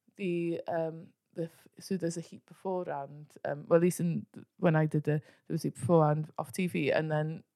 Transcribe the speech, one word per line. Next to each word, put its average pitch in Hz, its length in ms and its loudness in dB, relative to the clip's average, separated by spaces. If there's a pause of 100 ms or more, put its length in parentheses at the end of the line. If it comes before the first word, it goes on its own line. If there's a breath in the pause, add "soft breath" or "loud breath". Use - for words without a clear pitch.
(160)
the, 170 520 -2
um, 165 420 -4 (260)
the 170 80 -6
f-, - 240 -14 (120)
so - 180 -4
there's 165 200 -4
a 170 40 -6
Heat - 260 -18
beforehand. 151 800 -8 (180)
Um, 143 220 -4
well, 170 100 8
at 170 60 2
least 180 160 2
in 165 340 -2
th-, - 120 -18 (140)
when 160 160 4
I 156 120 4
did 151 160 0
the, 151 180 0 (260 soft breath)
there - 60 -6
was 165 100 -2
a 151 40 -2
Heat 147 80 -6
beforehand 156 640 4
off - 120 -6
T 185 140 -2
V, 170 260 0
and 156 200 0
then 156 320 -2 (120)